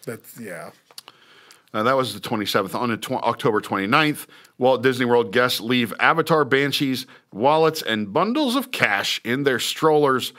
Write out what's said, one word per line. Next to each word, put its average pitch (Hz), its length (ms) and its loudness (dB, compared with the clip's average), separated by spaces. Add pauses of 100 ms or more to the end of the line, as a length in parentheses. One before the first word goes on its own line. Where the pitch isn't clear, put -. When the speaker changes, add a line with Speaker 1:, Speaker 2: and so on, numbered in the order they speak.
Speaker 1:
That's, - 340 -14
yeah. 90 320 -14 (1000)
Speaker 2:
Uh, 107 100 -2
that 131 120 2
was 123 180 0
the 101 60 -14
twenty-seventh. 104 560 -2
On 120 140 -2
the 110 80 -2
tw-, - 160 -8
October 113 480 0
twenty-ninth, 131 680 0 (300)
Walt 127 260 2
Disney 127 220 2
World 120 260 4
guests 123 300 2
leave 117 400 0
Avatar 156 420 4
Banshees, 135 640 0 (260)
wallets, 156 500 2
and 107 300 -2
bundles 233 460 0
of 262 140 -4
cash 101 520 -2
in 127 200 -2
their 135 140 2
strollers, 143 800 0